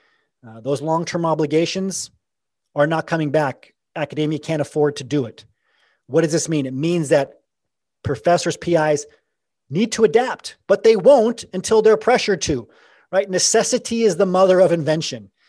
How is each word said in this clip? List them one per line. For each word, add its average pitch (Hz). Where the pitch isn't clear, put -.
Uh, 113
those 127
long-term 165
obligations 160
are 147
not 160
coming 156
back. 143
Academia 151
can't 151
afford 147
to 135
do 139
it. -
What 156
does 156
this 160
mean? 151
It 131
means 160
that 143
professors, 170
P 175
Is 151
need 220
to 226
adapt, 208
but 185
they 226
won't 233
until 214
they're 220
pressured 220
to, 131
right? 190
Necessity 226
is 185
the 196
mother 185
of 175
invention. 151